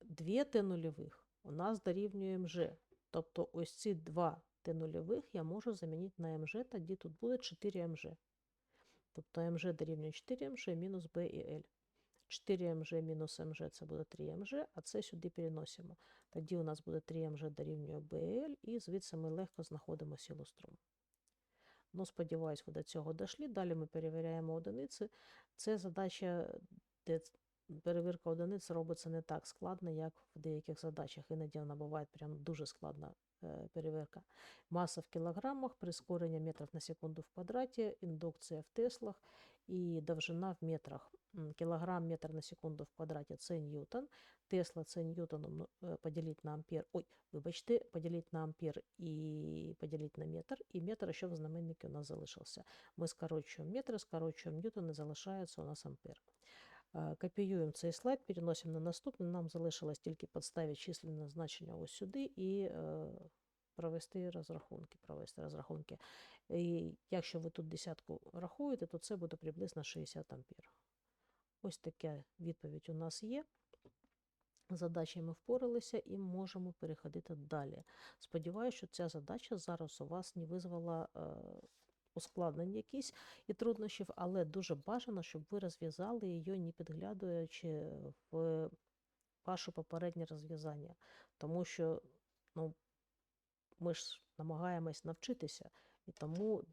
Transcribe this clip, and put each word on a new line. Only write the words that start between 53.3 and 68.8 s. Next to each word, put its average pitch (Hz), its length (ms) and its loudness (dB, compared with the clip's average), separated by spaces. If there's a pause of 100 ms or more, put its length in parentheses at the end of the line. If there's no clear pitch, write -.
метри, 240 260 0
скорочуємо 160 640 0
ньютон, 190 280 0
і 156 40 0
залишається 160 680 -2
у 156 40 -2
нас 151 200 -6
ампер. - 360 -8 (760)
Е, 156 260 2
копіюємо 185 500 4
цей 165 220 2
слайд, 262 320 2
переносимо 170 480 2
на 160 60 0
наступний. 175 500 0
Нам 175 200 2
залишилось 165 500 0
тільки - 280 -2
підставити 156 480 0
численне 156 540 -4
значення 165 460 -4
ось 165 160 -4
сюди 262 440 -2
і, 190 260 4
е, 156 460 0 (680)
провести 170 540 0
розрахунки, 165 720 -6
провести - 400 -8
розрахунки. 151 560 -6 (520)
І 170 440 4 (180)
якщо 175 280 0
ви 165 100 0
тут 160 180 -2
десятку 160 540 -6 (120)
рахуєте, 180 540 0